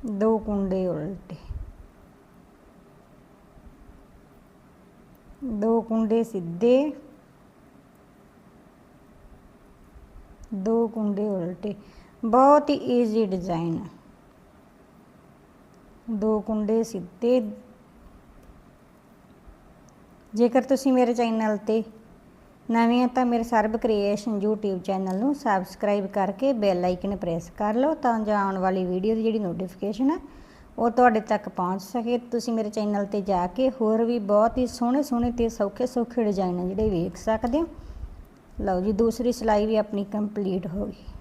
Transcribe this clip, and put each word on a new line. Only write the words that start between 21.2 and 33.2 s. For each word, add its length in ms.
'ਤੇ 280
ਨਵੇਂ 340
ਆ 20
ਤਾਂ 200
ਮੇਰੇ 180
ਸਰਬ 320
ਕ੍ਰੀਏਸ਼ਨ 640
YouTube 420
ਚੈਨਲ 380
ਨੂੰ 160
ਸਬਸਕ੍ਰਾਈਬ 720
ਕਰਕੇ 460
ਬੈਲ 320
ਆਈਕਨ 320
ਪ੍ਰੈਸ 340
ਕਰ 240
ਲਓ, 200
ਤਾਂ 260
ਜੋ 120
ਆਉਣ 260
ਵਾਲੀ 260
ਵੀਡੀਓ 300
ਦੀ 80
ਜਿਹੜੀ 160
ਨੋਟੀਫਿਕੇਸ਼ਨ 720
ਆ, 80
ਉਹ 120
ਤੁਹਾਡੇ 300
ਤੱਕ 280
ਪਹੁੰਚ 340
ਸਕੇ। 360
ਤੁਸੀਂ 220
ਮੇਰੇ 180
ਚੈਨਲ 340
'ਤੇ 160